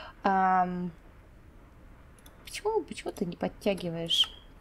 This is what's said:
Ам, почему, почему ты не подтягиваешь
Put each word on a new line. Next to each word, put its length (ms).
Ам, 680
почему, 380
почему 300
ты 120
не 120
подтягиваешь 960